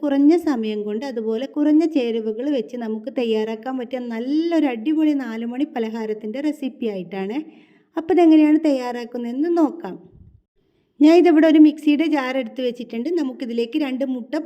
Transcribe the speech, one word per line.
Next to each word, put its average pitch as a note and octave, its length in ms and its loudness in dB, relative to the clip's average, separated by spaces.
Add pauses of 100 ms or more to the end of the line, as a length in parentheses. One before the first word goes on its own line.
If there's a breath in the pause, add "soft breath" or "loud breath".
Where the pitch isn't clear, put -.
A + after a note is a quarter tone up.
കുറഞ്ഞ C#4+ 320 4 (120)
സമയം A3 420 -2
കൊണ്ട് G#3+ 240 -6
അതുപോലെ A3+ 340 -4 (100)
കുറഞ്ഞ D4+ 280 4 (120)
ചേരുവകൾ A3+ 500 -2 (120)
വെച്ച് A#3+ 260 -6
നമുക്ക് A3 340 -8
തയ്യാറാക്കാൻ A3+ 640 -4
പറ്റിയ B3 200 -8 (140)
നല്ലൊരു D4+ 600 0
അടിപൊളി D4+ 400 0 (100)
നാല് A3+ 280 -8
മണി B3+ 140 -4 (100)
പലഹാരത്തിൻ്റെ A3 720 -6
റെസിപ്പി C4+ 460 -6
ആയിട്ടാണ്. G3 440 -8 (600 soft breath)
അപ്പോൾ E4 160 -2
ഇതെങ്ങനെയാണ് D#4 520 6
തയ്യാറാക്കുന്നതെന്ന് B3 920 -4
നോക്കാം. G#3 360 -2 (1080)
ഞാൻ D#4+ 160 8
ഇതിവിടെ D#4+ 320 6
ഒരു D#4+ 140 8
മിക്സിയുടെ D4+ 480 0
ജാർ B3+ 180 -4 (100)
എടുത്ത് A3+ 240 -10
വെച്ചിട്ടുണ്ട്. A#3+ 420 -6 (100)
നമുക്കിതിലേക്ക് A#3+ 680 -4
രണ്ട് C4 200 -4 (100)
മുട്ട B3 200 -8 (100)